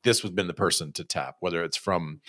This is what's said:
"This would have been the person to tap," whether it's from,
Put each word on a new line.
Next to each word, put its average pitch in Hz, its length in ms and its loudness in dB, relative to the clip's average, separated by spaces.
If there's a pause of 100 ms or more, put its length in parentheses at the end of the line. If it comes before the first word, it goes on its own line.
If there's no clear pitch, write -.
"This 117 180 6
would 104 80 -4
have 87 60 -4
been 95 100 0
the 87 80 -6
person 85 400 0
to 82 100 -8
tap," 69 360 -6
whether 85 220 0
it's 82 140 -4
from, 82 520 -2